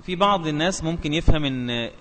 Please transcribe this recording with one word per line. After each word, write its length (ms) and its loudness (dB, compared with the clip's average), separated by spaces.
في 140 -6
بعض 300 2
الناس 380 -2
ممكن 280 -4
يفهم 320 4
إن 460 -4